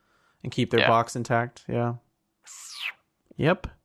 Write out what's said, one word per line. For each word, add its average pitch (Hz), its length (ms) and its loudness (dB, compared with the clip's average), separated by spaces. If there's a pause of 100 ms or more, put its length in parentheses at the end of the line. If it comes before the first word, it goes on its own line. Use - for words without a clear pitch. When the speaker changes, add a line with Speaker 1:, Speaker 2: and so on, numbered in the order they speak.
(440)
Speaker 1:
and 123 80 -8
keep 120 180 0
their 117 100 2
Speaker 2:
Yeah. 127 80 6
Speaker 1:
box 113 280 2
intact. 120 520 -2
Yeah. 120 260 -2 (1400)
Yep. 170 300 0 (180)